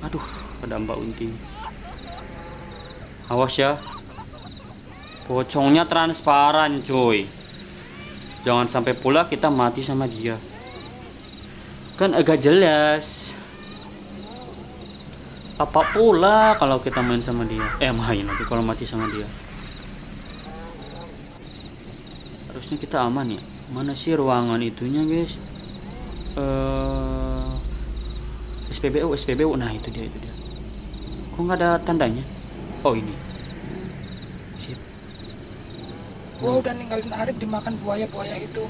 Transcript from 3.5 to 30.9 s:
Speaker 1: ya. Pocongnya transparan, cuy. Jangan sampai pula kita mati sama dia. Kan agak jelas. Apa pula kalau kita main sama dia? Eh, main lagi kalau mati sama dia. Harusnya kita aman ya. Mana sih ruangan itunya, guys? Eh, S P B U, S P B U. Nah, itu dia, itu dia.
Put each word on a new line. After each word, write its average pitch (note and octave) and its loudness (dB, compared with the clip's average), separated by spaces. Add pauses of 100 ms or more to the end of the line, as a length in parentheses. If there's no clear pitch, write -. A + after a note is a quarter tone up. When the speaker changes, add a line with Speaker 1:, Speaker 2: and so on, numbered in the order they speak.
Speaker 1:
ya. C#3 4 (1400)
Pocongnya C#3 6
transparan, D3+ 6
cuy. A#2 6 (1200)
Jangan A#2+ 6
sampai B2 2
pula C#3+ 4
kita D#3 4
mati B2 4
sama C3+ 0
dia. A2+ -4 (1600)
Kan F#3+ 4
agak D#3 6
jelas. D3+ 6 (2250)
Apa D3+ 6
pula G#3+ 10
kalau C3+ 6
kita B2+ 2
main A#2+ 4
sama A#2 0
dia? A2 0 (160)
Eh, C3 4
main A2+ 2
lagi G2 -2
kalau A#2 2
mati A2+ 0
sama A2 -2
dia. G#2 -6 (3250)
Harusnya C3+ -6
kita C3+ 0
aman A#2+ 0
ya. - -12 (220)
Mana C3+ -2
sih D#3+ 2
ruangan A#2+ 4
itunya, B2 0
guys? E3 0 (960)
Eh, C3+ 0 (1200)
S - -6
P C#3 2
B C#3+ 2
U, D3 2
S C3+ -4
P B2+ 0
B D#3 4
U. D3 2
Nah, A#2+ -2
itu A2 -6
dia, A2+ -8
itu A2+ -10
dia. - -10 (960)